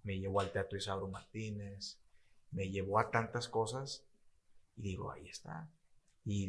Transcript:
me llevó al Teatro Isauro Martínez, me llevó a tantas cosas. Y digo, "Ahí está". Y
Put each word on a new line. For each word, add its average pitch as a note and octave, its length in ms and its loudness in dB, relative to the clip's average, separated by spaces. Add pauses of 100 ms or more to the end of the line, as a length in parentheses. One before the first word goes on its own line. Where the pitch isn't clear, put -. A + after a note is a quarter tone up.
me F#2+ 160 0
llevó F#2+ 200 4
al F#2+ 120 2
Teatro G2 260 0
Isauro G2 300 0
Martínez, G2+ 880 -6 (540)
me F#2+ 180 0
llevó G2 300 4
a A2+ 100 2
tantas - 380 2
cosas. A#2+ 560 0 (720)
Y A2 60 -10
digo, F#2+ 280 -2
"Ahí - 180 -12
está". D#3+ 400 -10 (560)
Y G2+ 240 2